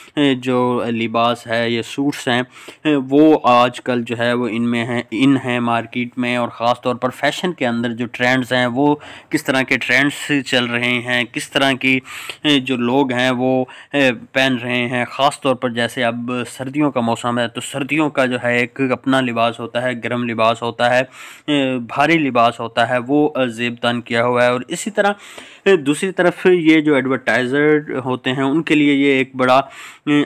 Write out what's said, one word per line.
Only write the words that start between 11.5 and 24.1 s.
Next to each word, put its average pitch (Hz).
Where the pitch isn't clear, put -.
तरह 139
की, 131
अ, -
जो 131
लोग 123
हैं 123
वो, 127
अ, -
पहन 131
रहे 123
हैं। 120
ख़ास 139
तौर 135
पर 120
जैसे 117
अब 120
सर्दियों 135
का 127
मौसम 117
है, 120
तो 117
सर्दियों 139
का 131
जो 123
है 120
एक 123
अपना 131
लिबास 117
होता 120
है, 123
गर्म 120
लिबास 117
होता 117
है, 123
अ, 127
भारी 139
लिबास 120
होता 117
है, 127
वो, 143
अ, 131
ज़ेब 120
तन 120
किया 117